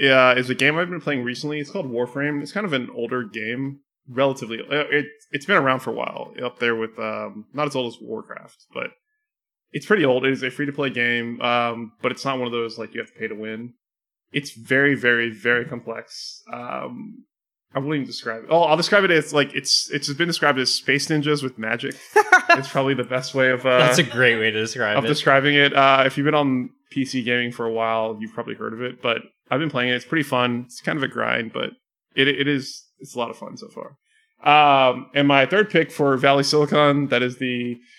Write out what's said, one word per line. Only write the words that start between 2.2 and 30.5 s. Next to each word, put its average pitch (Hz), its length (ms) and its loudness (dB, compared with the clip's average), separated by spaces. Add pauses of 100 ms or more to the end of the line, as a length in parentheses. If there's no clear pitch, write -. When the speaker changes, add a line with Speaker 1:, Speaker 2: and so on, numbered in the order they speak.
Speaker 1:
It's 151 100 -12
kind 208 140 -4
of 165 80 -4
an 123 200 -4
older 120 280 -4
game, 120 580 -8 (280)
relatively. 127 520 -2
Uh, 147 300 -4
it, 147 160 0 (260)
it's - 140 -8
been 196 100 2
around 131 240 2
for 120 100 -8
a 117 40 -6
while, - 400 -8 (100)
up 123 140 -8
there 117 180 0
with, 110 220 -6
um, 107 560 -8
not 147 120 -2
as 139 80 -6
old 123 200 -4
as - 60 -20
Warcraft, - 720 -14
but - 160 -8 (840)
it's - 140 -10
pretty 208 180 2
old. 127 220 2
It 135 60 2
is 131 100 -4
a 127 80 -4
free-to-play 143 400 -4
game, 120 500 -2
um, 120 520 -2 (100)
but 127 100 0
it's - 120 -12
not 135 140 -2
one 123 80 -4
of 117 60 -6
those, 117 260 -6
like, 110 160 -12
you 113 60 -8
have 110 120 -14
to - 60 -20
pay 113 100 -6
to 107 60 -12
win. 110 400 -10 (580)
It's 143 180 -6
very, 135 440 2
very, 117 360 2
very 117 340 0
complex. - 800 -14 (100)
Um, - 720 -12 (500)
I - 40 -6
won't 143 160 -4
even 135 120 -4
describe 113 380 -10
it. - 60 -14
Oh, 165 120 4
I'll 156 140 4
describe 190 280 4
it 185 60 4
as, 156 220 2
like, 143 220 2
it's, - 360 -2
it's 147 220 -4
been 165 160 -2
described 147 300 2
as 127 140 0
space - 360 0
ninjas 151 340 0
with 131 160 -8
magic. 113 380 -4 (180)
Speaker 2:
<laughs> 415 100 6 (260)
Speaker 1:
It's 339 200 2
probably 139 240 0
the 123 100 -2
best 127 300 -4
way 131 160 4
of, 127 160 -2
uh, 127 120 4
Speaker 3:
That's 123 200 4
a 175 60 6
great 117 340 2
way 110 140 0
to 107 60 -2
describe 110 380 -2
Speaker 1:
of 139 80 2
Speaker 3:
it. - 40 0
Speaker 1:
describing 143 480 4
it. 143 180 4
Uh, 135 320 6
if 131 100 -2
you've 143 80 0
been 156 100 2
on 131 360 0 (200)
P 135 140 -4
C 131 180 -6
gaming 120 300 -2
for 117 140 -6
a 113 60 -2
while, 113 480 -2
you've 110 120 -10
probably 117 220 -8
heard 110 180 -8
of 113 80 -10
it, 123 220 -10
but 117 160 0 (320)
I've 131 80 2
been 160 100 -2
playing 123 220 -2
it. 123 60 0
It's 120 100 -8
pretty 160 160 -2
fun. 123 440 -2